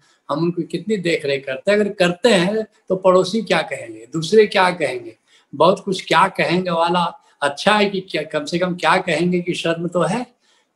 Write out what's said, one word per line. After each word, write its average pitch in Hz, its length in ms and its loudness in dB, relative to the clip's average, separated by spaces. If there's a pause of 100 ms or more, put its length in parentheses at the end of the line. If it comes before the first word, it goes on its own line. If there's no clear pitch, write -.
(300)
हम 147 100 -4
उनकी 170 240 -2
कितनी 190 340 -6
देख 165 280 -4
रेख 139 200 -4
करते 135 260 -4
हैं। 208 80 4
अगर 202 140 0
करते 175 360 2
हैं, 208 380 2 (220)
तो 190 60 0
पड़ोसी 185 460 2
क्या 170 200 0
कहेंगे, 117 520 -10
दूसरे 170 320 4
क्या 185 260 2
कहेंगे, 170 460 -6 (380)
बहुत 175 300 4
कुछ 185 220 -4
क्या 170 200 4
कहेंगे 180 440 -2
वाला 170 500 -2 (200)
अच्छा 143 320 0
है 208 160 2
कि 185 120 -4
क्या, 160 220 -6
कम 151 220 -6
से 175 140 -4
कम 175 160 -2
क्या 170 220 2
कहेंगे 180 440 0
कि 170 120 -4
शर्म 165 340 -4
तो 170 140 -2
है। 202 340 -4 (400)